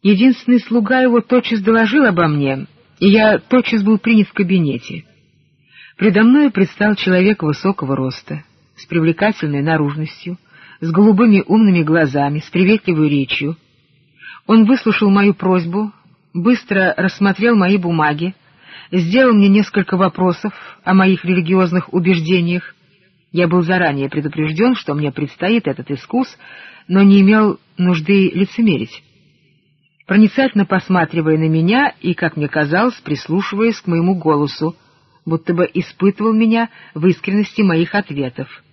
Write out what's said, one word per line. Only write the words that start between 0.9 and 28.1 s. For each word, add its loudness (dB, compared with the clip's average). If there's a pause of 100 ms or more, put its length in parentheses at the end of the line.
его 2
тотчас -2
доложил 2
обо 2
мне, -2 (320)
и 2
я 4
тотчас -2
был 2
принят 2
в -20
кабинете. -2 (920)
Предо 2
мною 4
предстал -2
человек 0
высокого -4
роста, -8 (320)
с -20
привлекательной -2
наружностью, -4 (420)
с -6
голубыми 4
умными 2
глазами, 0
с -12
приветливой 0
речью. -4 (880)
Он 4
выслушал 0
мою 2
просьбу, -4 (440)
быстро 0
рассмотрел 0
мои 2
бумаги, -2 (560)
сделал 2
мне 6
несколько 0
вопросов -2 (300)
о 0
моих 2
религиозных -2
убеждениях. -2 (560)
Я 0
был 0
заранее -2
предупреждён, -2
что -8
мне -4
предстоит -4
этот -8
искус, -6 (500)
но 2
не 6
имел 2 (180)
нужды 0